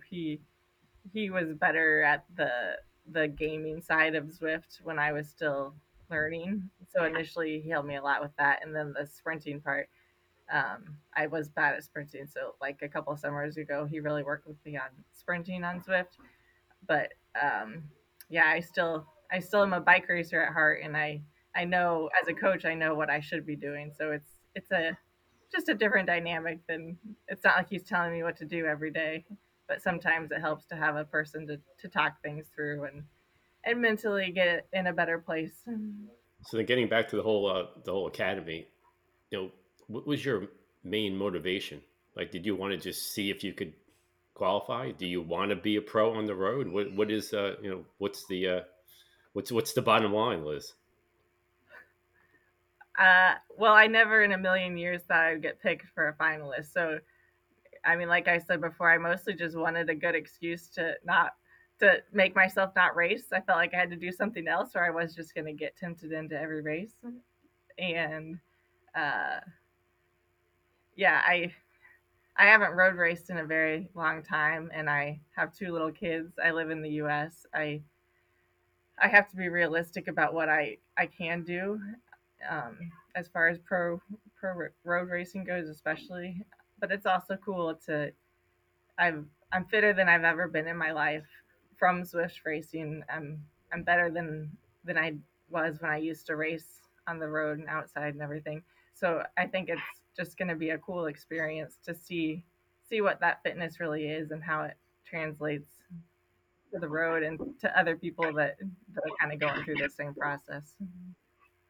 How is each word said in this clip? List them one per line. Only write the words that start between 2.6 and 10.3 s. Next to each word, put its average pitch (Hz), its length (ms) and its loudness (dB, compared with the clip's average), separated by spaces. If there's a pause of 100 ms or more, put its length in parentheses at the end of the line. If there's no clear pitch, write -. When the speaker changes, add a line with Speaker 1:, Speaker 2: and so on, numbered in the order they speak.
Speaker 1:
the 156 160 2
gaming 156 540 -4
side 160 340 2
of 151 120 -2
Zwift 160 540 -6
when 160 160 -8
I 147 140 2
was 147 160 -4
still 139 460 -4 (360)
learning. 165 600 -4 (260)
So 180 80 4
initially 160 560 -2
he 156 120 -10
helped 147 160 0
me 143 80 -6
a 139 60 -6
lot 139 200 0
with 147 160 -6
that. 143 260 4
And 156 120 -8
then 151 180 -4
the 143 140 -6
sprinting 151 520 -8
part, 143 300 -4 (640)